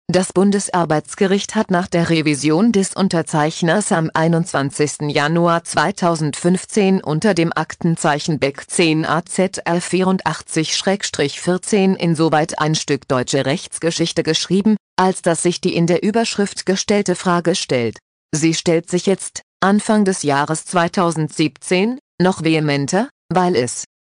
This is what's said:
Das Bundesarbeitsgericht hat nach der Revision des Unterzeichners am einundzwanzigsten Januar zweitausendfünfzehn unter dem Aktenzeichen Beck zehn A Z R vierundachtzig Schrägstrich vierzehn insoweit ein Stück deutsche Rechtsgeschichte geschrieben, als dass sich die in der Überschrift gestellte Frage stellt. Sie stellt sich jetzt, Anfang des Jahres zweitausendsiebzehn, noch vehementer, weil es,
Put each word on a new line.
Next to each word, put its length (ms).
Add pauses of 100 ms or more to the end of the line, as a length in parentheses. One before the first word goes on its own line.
(100)
Das 220
Bundesarbeitsgericht 1200
hat 160
nach 160
der 220
Revision 640
des 220
Unterzeichners 1000
am 220
einundzwanzigsten 960
Januar 540
zweitausendfünfzehn 1400
unter 300
dem 200
Aktenzeichen 840
Beck 300
zehn 360
A 220
Z 400
R 160
vierundachtzig 960
Schrägstrich 640
vierzehn 520
insoweit 640
ein 160
Stück 320
deutsche 380
Rechtsgeschichte 800
geschrieben, 560 (180)
als 240
dass 220
sich 180
die 160
in 100
der 160
Überschrift 600
gestellte 500
Frage 400
stellt. 440 (360)
Sie 200
stellt 340
sich 160
jetzt, 380 (180)
Anfang 460
des 160
Jahres 420
zweitausendsiebzehn, 1300 (200)
noch 240
vehementer, 680 (200)
weil 260
es, 280 (180)